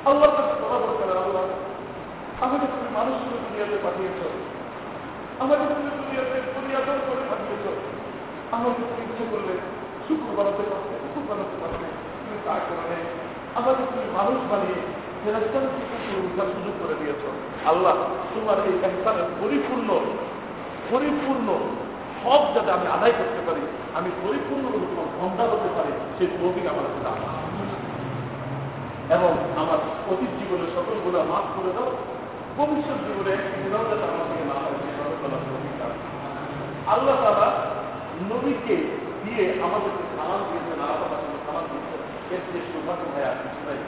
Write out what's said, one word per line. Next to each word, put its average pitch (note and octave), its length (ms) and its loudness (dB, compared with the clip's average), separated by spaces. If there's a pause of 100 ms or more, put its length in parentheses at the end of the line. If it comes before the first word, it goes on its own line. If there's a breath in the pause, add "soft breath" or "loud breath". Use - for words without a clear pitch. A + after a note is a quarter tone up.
আল্লাহর D4 320 10
কাছে - 240 4
করা A#3 180 2
দরকার, F#3+ 460 2
"আল্লাহ, F#3+ 180 2 (960)
আমাকে C4+ 260 2
তুমি A3+ 280 -2
মানুষ A#3+ 200 2
করে A#3+ 240 -4 (100)
দুনিয়াতে G#3 340 -2
পাঠিয়েছ, F#3 380 -2 (1200)
আমাকে D4 320 4
তুমি C#4+ 160 -2
দুনিয়াতে C4 500 -2 (160)
পরিয়াদন C4+ 500 0
করে - 240 -2
পাঠিয়েছ, - 340 -4 (880)
আমাকে A#3+ 280 2
তুমি A#3 200 -4
ইচ্ছে A3+ 280 -4
করলে G3 220 -2 (560)
শুক্র A#3+ 280 0
বানাতে G3+ 260 2
পারতে, G3 400 -2
কুকুর - 260 -6
বানাতে G3 320 -4
পারতে, E3 240 -4 (340)
তুমি G#3 260 -6
তা D#3+ 80 0
করো E3 360 -2
নাই। E3+ 140 -2 (520)
আমাকে B3+ 280 4 (120)
তুমি - 100 -2 (120)
মানুষ G3+ 220 4 (120)
বানিয়ে F#3 300 2 (440)
ফেরেশতাদেরকে A3 680 2
কুকুর G3 340 -2
উঠার F3+ 220 0
সুযোগ F#3 360 -2
করে D#3+ 120 0
দিয়েছ। D3 280 -2 (440)
আল্লাহ, E3+ 280 6 (400)
তোমার G#3+ 320 4
এই F#3+ 60 4
ইহসানের F#3+ 560 2 (120)
পরিপূর্ণ, A#3+ 480 2 (1000)
পরিপূর্ণ C4+ 580 2 (760)
হক C#4+ 300 8
যাতে G#3+ 160 4
আমি F3+ 160 4
আদায় G#3 320 6
করতে - 280 0
পারি, E3 140 0 (340)
আমি F3 160 0 (120)
পরিপূর্ণরূপে B3+ 640 0
তোমার - 220 -2 (120)
বন্দা F#3+ 240 2
হতে A3 320 2
পারি, - 160 0 (260)
সেই F3+ 80 6
তৌফিক F3 400 2
আমার D3+ 180 0
কাছে - 200 -2
দাও। A2+ 340 -2 (1700)
এবং F3 220 6 (260)
আমার D#3 220 2 (300)
অতীত F#3 300 2
জীবনের F3+ 360 -2
সকল F3 200 0 (100)
গুনাহ F3+ 200 4
মাফ - 220 2 (100)
করে F#3 160 0
দাও, B3+ 160 0 (680)
ভবিষ্যৎ D4 500 2
জীবনে G3 260 0
এক G3 100 0 (220)
গুনাহ G3 180 2
যাতে - 220 0
আমার - 240 0
থেকে - 200 -2
না C#3 120 0
হয়, - 180 -2
সেভাবে - 440 -2
চলার C#3+ 260 -2
তৌফিক C3+ 300 -4
দাও।" A#2+ 140 -2 (1000)
আল্লাহ - 280 6
তাআলা - 260 8 (840)
নবীকে B3 460 2 (480)
দিয়ে G#3+ 200 2 (180)
আমাদেরকে G3 400 0 (140)
সালাম F#3 320 0
দিয়েছেন, E3+ 340 -2
আল্লাহ - 280 0
তাআলা - 360 -4
সালাম - 240 -2
দিয়েছেন, - 300 -6 (320)
এর F3+ 120 -2
চেয়ে F3 260 -4
সৌভাগ্য D#3+ 340 -4 (100)
ভাই C#3 100 0
আর C#3 180 0
কিছু C#3 240 -8
নাই। C#3+ 220 -4